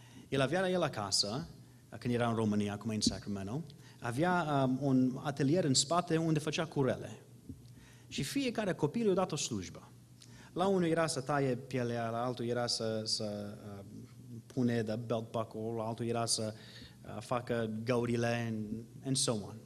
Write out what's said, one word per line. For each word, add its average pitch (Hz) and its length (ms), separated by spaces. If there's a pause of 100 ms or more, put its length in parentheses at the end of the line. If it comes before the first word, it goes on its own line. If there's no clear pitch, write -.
(280)
El 135 120
avea 139 200
la 185 100
el 180 120
acasă, 110 680 (440)
uh, 107 60
când 123 160
era 117 140
în 113 60
România, 104 380
acum 104 180
e 107 40
în 107 60
Sacramento, 101 640 (360)
avea, 151 640
um, 131 160
un 131 420
atelier 151 420
în 139 100
spate 170 420
unde 160 220
făcea 156 260
curele. 123 540 (880)
Și - 140
fiecare 220 520
copil 214 320
i-a 190 80
dat 185 180
o 156 40
slujbă. 95 540 (640)
La 180 140
unul 185 220
era 165 180
să 139 140
taie 139 360
pielea, 120 520
la 117 160
altul 120 200
era 120 220
să, 110 380
să, 104 540 (200)
uh, 98 60 (600)
pune 120 360
the 110 140
belt 117 340
buckle, 113 460
la 110 60
altul 113 240
era 117 200
să, 110 280 (500)
uh, 104 160
facă 117 500 (140)
găurile 117 640
and, 110 200 (380)
and 135 120
so 135 160
on. 101 340